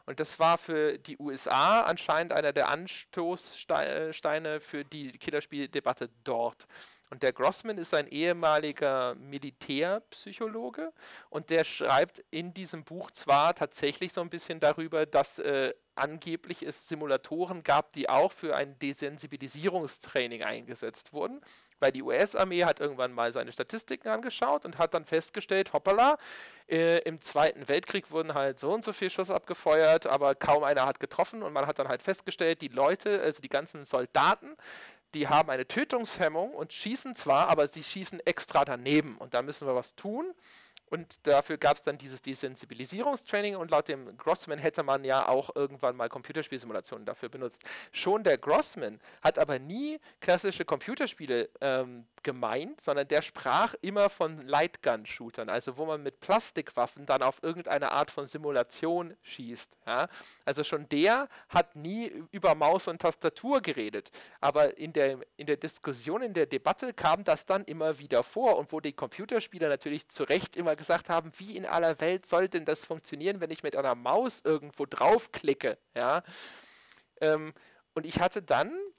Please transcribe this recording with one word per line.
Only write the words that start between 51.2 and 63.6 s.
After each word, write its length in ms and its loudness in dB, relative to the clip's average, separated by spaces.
ähm, 460 -2
gemeint, 600 -4
sondern 260 0
der 140 4
sprach 580 0
immer 300 2
von 360 -4
Lightgun-Shootern, 1000 -2
also 300 -4
wo 80 -4
man 160 -4
mit 180 -8
Plastikwaffen 840 -2
dann 160 2
auf 200 2
irgendeine 500 -2
Art 180 2
von 160 -6
Simulation 960 -2
schießt, 640 -14
ja. 200 0
Also 180 0
schon 280 -4
der 380 4
hat 280 0
nie 360 -8
über 240 4
Maus 340 4
und 120 -6
Tastatur 640 0